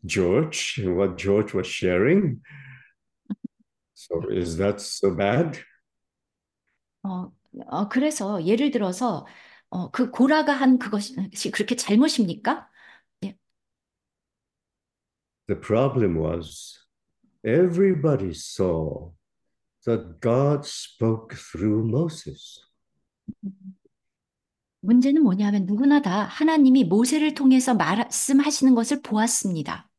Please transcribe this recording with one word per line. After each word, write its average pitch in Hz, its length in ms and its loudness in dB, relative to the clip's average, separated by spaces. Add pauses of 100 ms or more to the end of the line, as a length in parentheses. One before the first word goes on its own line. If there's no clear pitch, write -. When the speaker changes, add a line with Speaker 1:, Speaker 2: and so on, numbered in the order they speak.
Speaker 1:
George 101 760 -2
and 90 140 -2
what 92 220 -2
George 101 340 0
was 92 140 -4
sharing, 123 720 0 (1500)
so 82 380 -8
is 87 260 -4
that 101 240 -2
so - 340 -2
bad? 127 440 0 (1400)
Speaker 2:
어, 180 280 -8 (360)
어, 202 220 -4
그래서 214 580 -2
예를 226 240 2
들어서, 202 560 -4 (440)
어, 180 200 -8
그 247 200 -2
고라가 294 420 2
한 262 260 4
그것이 208 760 -6
그렇게 208 240 -2
잘못입니까? 233 920 0 (560)
예. 190 120 -12 (2000)
Speaker 1:
The 98 120 -4
problem 110 580 0
was 82 600 -6 (680)
everybody 156 840 2
saw 80 840 -4 (720)
that 113 380 -4
God 139 440 2
spoke - 680 -4
through 107 520 -2
Moses. 151 720 -6 (2250)
Speaker 2:
문제는 254 400 4
뭐냐면 202 440 2
누구나 277 340 4
다 202 240 -2
하나님이 277 600 4
모세를 254 500 2
통해서 262 400 4
말씀하시는 262 1000 2
것을 233 280 0
보았습니다. 214 960 -4